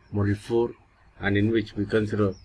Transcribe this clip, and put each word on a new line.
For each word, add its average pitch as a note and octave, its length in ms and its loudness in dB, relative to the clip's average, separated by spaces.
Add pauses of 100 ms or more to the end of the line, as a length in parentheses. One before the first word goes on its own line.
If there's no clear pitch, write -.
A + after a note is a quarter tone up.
(140)
module G2+ 220 0
four, A#2 360 0 (500)
and G2+ 160 0
in G#2+ 120 2
which A2 280 0
we G2+ 80 -2
consider G#2 480 0 (120)